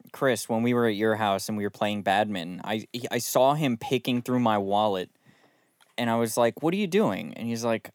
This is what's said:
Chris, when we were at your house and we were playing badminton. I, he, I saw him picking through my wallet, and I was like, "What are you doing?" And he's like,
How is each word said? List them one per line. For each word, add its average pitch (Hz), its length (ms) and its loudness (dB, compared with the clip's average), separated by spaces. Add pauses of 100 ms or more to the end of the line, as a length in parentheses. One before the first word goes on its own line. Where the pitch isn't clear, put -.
(140)
Chris, 131 340 0
when 113 160 0
we 123 100 2
were 120 140 4
at 107 80 2
your 110 200 2
house 101 340 0
and 107 80 -4
we 104 60 -2
were 101 60 -2
playing 104 340 -2
badminton. 95 600 0
I, 107 300 -4
he, 120 180 -6
I 120 60 0
saw 135 380 4
him 135 220 0
picking 123 440 -2
through 127 180 0
my 110 180 2
wallet, 101 520 0 (880)
and 117 120 0
I 117 60 2
was 117 220 0
like, 120 260 2
"What 170 100 0
are 196 40 -2
you 208 100 0
doing?" 107 460 0
And 113 120 -10
he's 117 200 -4
like, 113 280 -2